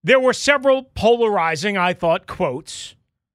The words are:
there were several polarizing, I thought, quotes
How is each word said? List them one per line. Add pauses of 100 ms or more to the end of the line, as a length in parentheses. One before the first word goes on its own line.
there
were
several
polarizing,
I
thought,
quotes (400)